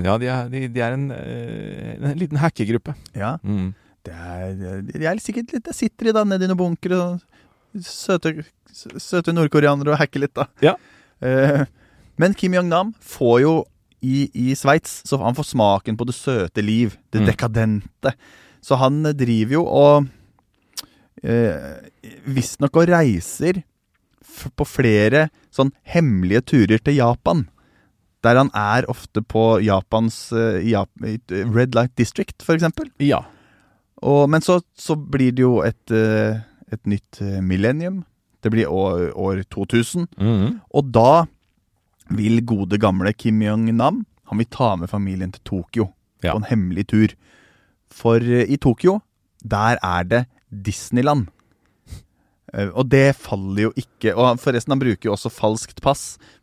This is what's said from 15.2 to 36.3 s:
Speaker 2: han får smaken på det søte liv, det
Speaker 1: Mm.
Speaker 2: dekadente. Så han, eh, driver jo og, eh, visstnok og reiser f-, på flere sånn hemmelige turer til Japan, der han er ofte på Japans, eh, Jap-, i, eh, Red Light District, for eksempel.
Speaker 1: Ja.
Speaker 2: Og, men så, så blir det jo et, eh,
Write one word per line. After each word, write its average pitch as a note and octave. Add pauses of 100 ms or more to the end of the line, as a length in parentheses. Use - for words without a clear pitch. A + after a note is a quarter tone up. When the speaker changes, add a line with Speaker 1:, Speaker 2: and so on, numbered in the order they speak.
Speaker 2:
han A#2
får D3 (100)
smaken G#2+
på A#2+
det B2
søte G#2+
liv, A2 (140)
det A2
Speaker 1:
Mm. G2+
Speaker 2:
dekadente. A2 (480)
Så C3+
han, C#3+
eh, D3+
driver A#2
jo E3
og, C#3+ (1120)
eh, D#2+ (460)
visstnok -
og E3+
reiser E3 (600)
f-, -
på D3
flere A#2+ (240)
sånn C3+ (140)
hemmelige A2
turer A2
til C#3+
Japan, B2+ (760)
der A#2
han C#3
er G#2+
ofte -
på A2+
Japans, A2
eh, A2+
Jap-, G#2+
i, A2 (140)
eh, F#2+
Red A#2+
Light A#2+
District, -
for E3+
eksempel. E3+
Speaker 1:
Ja. C#3+ (800)
Speaker 2:
Og, C#3+
men D#3
så, F3+ (160)
så -
blir C3+
det B2+
jo B2
et, -
eh, A2 (300)